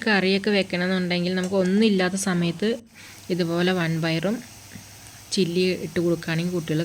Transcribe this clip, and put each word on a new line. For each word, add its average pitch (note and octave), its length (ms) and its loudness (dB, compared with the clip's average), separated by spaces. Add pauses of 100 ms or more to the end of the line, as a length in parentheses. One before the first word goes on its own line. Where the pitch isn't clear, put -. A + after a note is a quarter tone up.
കറിയൊക്കെ G3 500 2
വെക്കണമെന്നുണ്ടെങ്കിൽ F3+ 800 0
നമുക്ക് F#3 240 0
ഒന്നുമില്ലാത്ത F#3+ 560 2 (100)
സമയത്ത് F3 420 0 (640)
ഇതുപോലെ F3 460 0
വൻപയറും E3 560 0 (1000)
ചില്ലി F3+ 300 2 (220)
ഇട്ട് D#3+ 180 -6
കൊടുക്കുകയാണെങ്കിൽ E3+ 520 0
കുട്ടികൾ D#3 280 0